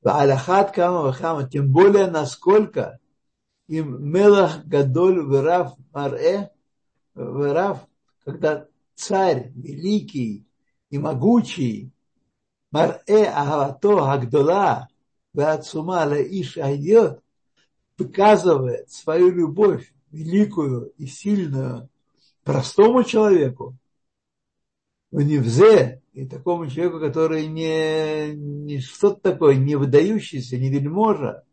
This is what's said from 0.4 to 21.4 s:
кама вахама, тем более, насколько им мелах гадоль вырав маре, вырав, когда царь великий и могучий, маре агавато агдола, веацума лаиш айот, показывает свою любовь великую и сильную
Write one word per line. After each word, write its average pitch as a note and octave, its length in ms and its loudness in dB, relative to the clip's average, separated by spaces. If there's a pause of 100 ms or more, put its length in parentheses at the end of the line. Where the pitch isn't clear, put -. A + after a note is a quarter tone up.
кама F3+ 300 0
вахама, C#3+ 460 -4
тем C#3 240 -2
более, G3 360 6
насколько D#3+ 920 -2 (680)
им D3 420 -8
мелах F#3 560 4
гадоль D3+ 560 2
вырав C#3+ 520 0 (200)
маре, D#3+ 580 -4 (640)
вырав, C#3+ 720 -4 (380)
когда D3+ 440 -4 (280)
царь F#3 580 -2
великий C#3 960 -6 (420)
и C#3 80 -8
могучий, C3+ 920 -2 (800)
маре G3 540 2
агавато C#3+ 840 0
агдола, C#3+ 760 0 (460)
веацума D#3 720 -2
лаиш D3 520 -4
айот, D3+ 640 2 (760)
показывает E3 920 2
свою F3 400 2
любовь F3 640 0 (180)
великую D#3 840 -2
и D3+ 80 -14
сильную C3+ 840 -6 (560)